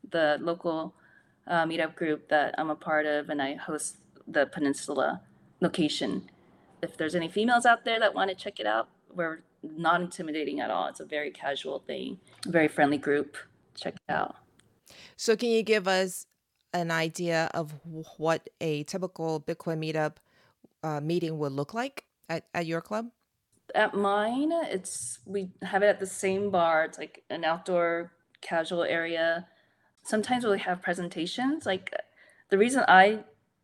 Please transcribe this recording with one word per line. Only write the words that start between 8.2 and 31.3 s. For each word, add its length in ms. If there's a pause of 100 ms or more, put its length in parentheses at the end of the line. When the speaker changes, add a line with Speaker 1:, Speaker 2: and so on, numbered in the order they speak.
Speaker 1:
check 240
it 60
out, 240 (260)
we're 260 (220)
not 380
intimidating 600
at 100
all. 180
It's 120
a 40
very 260
casual 500
thing, 400 (260)
very 220
friendly 280
group. 400 (380)
Check 220
it 180
out. 220 (840)
Speaker 2:
So 180
can 140
you 120
give 240
us 400 (460)
an 180
idea 640
of 180 (120)
wh-, 360
what 280 (120)
a 240
typical 560
Bitcoin 380
meetup, 380 (680)
uh, 180
meeting 380
would 140
look 220
like 300 (240)
at, 260
at 120
your 140
club? 300 (640)
Speaker 1:
At 200
mine, 580
it's, 720
we 260 (120)
have 200
it 40
at 140
the 60
same 440
bar. 340
It's, 140
like, 320
an 140
outdoor 680 (280)
casual 440
area. 600 (560)
Sometimes 420
we'll 140
have 240
presentations. 840